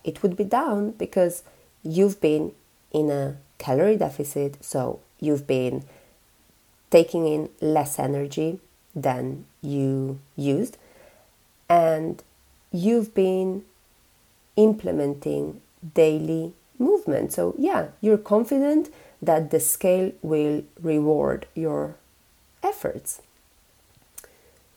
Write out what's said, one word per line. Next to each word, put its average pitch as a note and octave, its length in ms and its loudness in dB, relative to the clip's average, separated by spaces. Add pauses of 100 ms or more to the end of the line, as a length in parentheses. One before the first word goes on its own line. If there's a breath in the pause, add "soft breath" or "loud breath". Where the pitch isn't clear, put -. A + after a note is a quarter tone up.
it - 180 -8
would F#3 140 0
be - 80 -2
down G#3+ 480 0
because F3+ 520 -2 (380 soft breath)
you've F#3+ 380 2
been D#3 320 0 (400)
in D3+ 180 0
a C#3 280 -4 (200)
calorie D#3+ 380 2
deficit, C#3+ 640 -4
so - 380 -4 (220)
you've C#3+ 260 -2
been C3 380 -2 (1040 soft breath)
taking E3 360 4
in D#3 220 -2 (140)
less D#3 360 0
energy C#3+ 640 -4 (340)
than C3 520 -4 (160)
you C3+ 580 -2 (160)
used, C#3+ 400 -2 (920 soft breath)
and E3 520 2 (520)
you've G#3+ 400 2
been F#3+ 500 0 (960)
implementing D3+ 1040 0 (320)
daily D#3+ 600 2 (240)
movement. C4 560 0
So F3 240 -2
yeah, D4 300 0 (140)
you're G#3 160 4
confident C4+ 720 0 (320 loud breath)
that D#3+ 300 2
the D#3+ 80 2
scale F#3 520 0 (100)
will D3+ 420 0 (180)
reward D3+ 720 0
your D3+ 400 -4 (680)
efforts. - 580 -6 (1600 loud breath)